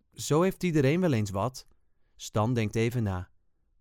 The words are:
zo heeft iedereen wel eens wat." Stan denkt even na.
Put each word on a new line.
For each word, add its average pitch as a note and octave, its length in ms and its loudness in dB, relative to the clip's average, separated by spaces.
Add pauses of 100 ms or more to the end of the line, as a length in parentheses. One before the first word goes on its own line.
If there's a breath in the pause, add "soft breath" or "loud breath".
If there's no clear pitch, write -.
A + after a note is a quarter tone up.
(140)
zo C#3+ 280 0
heeft F#3 220 0
iedereen D#3 380 2
wel E3+ 120 2
eens G#2+ 160 0
wat." G2 380 -4 (480)
Stan A2+ 380 -2
denkt A2 220 -2
even A#2 280 0
na. F#2 260 -4 (520)